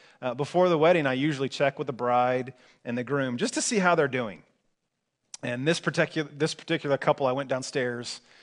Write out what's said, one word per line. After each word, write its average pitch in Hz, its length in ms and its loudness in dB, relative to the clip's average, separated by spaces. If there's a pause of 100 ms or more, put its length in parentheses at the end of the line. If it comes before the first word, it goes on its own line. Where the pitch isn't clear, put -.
(220)
uh, 127 120 -4
before 170 360 2
the 165 80 4
wedding, 160 280 6
I 131 80 0
usually 135 360 -2
check 143 280 0
with 147 100 -6
the 143 60 -4
bride 123 600 0 (320)
and 120 120 -6
the 127 60 -4
groom 135 340 -2
just 196 180 -2
to 302 60 -2
see 220 180 0
how 180 160 4
they're 151 120 4
doing. 123 360 -6 (1000)
And 123 240 -4
this 165 120 2
particu-, 156 580 -2
this 156 160 -2
particular 147 440 -2
couple, 143 300 2
I 127 40 2
went 135 180 -4
downstairs, 123 720 -4 (220)